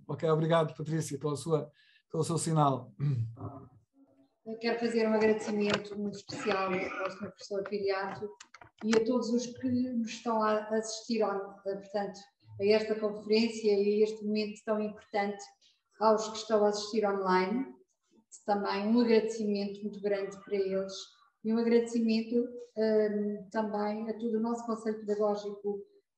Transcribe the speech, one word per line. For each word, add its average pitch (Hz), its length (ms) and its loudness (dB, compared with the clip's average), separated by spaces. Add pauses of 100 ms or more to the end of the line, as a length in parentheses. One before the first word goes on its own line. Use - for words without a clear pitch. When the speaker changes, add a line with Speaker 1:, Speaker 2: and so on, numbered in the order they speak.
Speaker 1:
Ok, 156 220 -2
obrigado, 156 440 2
Patrícia, 151 440 -4
pela 147 180 -2
sua, 151 340 0 (400)
pelo 160 140 -2
seu 165 140 0
sinal. 147 520 2 (1600)
Speaker 2:
Eu 220 120 -8
quero 233 220 -2
fazer 226 260 2
um 220 60 4
agradecimento 208 840 2
muito 202 180 -6
especial 190 560 -2
ao 190 380 -4
senhor 190 200 -12
professor - 340 -8
Piriato 196 680 -2 (520)
e 220 140 4
a 226 80 4
todos 240 240 0
os 240 180 0
que - 220 -6
nos 247 420 0
estão 220 320 -2
a 214 260 0
assistir, 220 540 -2
on-, 196 400 -2
portanto, 196 560 -6 (420)
a 202 60 2
esta 214 280 4
conferência 214 760 0
e 208 320 4
a - 20 6
este 208 200 -2
momento 208 400 -2
tão 214 160 0
importante, 208 640 -4 (560)
aos 214 280 4
que - 100 -8
estão 214 260 2
a 208 60 6
assistir 208 360 0
online. 190 680 2 (720)
Também 202 420 0
um 233 120 6
agradecimento 208 840 2
muito 202 180 -8
grande 196 440 -2
para 202 120 -4
eles 190 360 -2 (520)
e 220 80 0
um 226 60 2
agradecimento, 233 880 2 (280)
hum, 208 760 2
também 214 600 -2
a 214 40 -4
todo 220 220 -2
o 220 40 0
nosso 233 260 -2
Conselho 220 340 -2
Pedagógico 208 800 -2 (400)